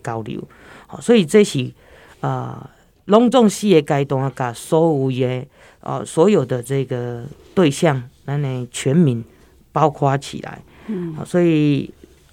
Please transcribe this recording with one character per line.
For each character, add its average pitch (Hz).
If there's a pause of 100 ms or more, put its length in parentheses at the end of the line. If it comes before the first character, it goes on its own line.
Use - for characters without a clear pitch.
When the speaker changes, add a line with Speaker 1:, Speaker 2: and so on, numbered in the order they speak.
Speaker 1:
交 113
流。 107 (420)
好， -
所 240
以 190
这 208
是， 127 (480)
呃， 127 (360)
拢 220
总 240
四 -
个 160
阶 143
段， 135
甲 123
所 160
有 -
的， 127 (340)
呃， 135
所 170
有 165
的 120
这 135
个 120 (320)
对 165
象， 135 (220)
咱 143
的 127
全 -
民 127 (480)
包 151
括 139
起 -
来。 - (260)
Speaker 2:
嗯。 175
Speaker 1:
好， 156
所 175
以 151 (440)